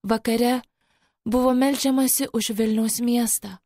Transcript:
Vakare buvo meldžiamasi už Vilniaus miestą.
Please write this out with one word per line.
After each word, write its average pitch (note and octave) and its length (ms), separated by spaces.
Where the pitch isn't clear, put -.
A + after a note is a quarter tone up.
Vakare A#3 580
buvo B3+ 280
meldžiamasi C4+ 800
už A3 180
Vilniaus A3 480
miestą. A#3+ 680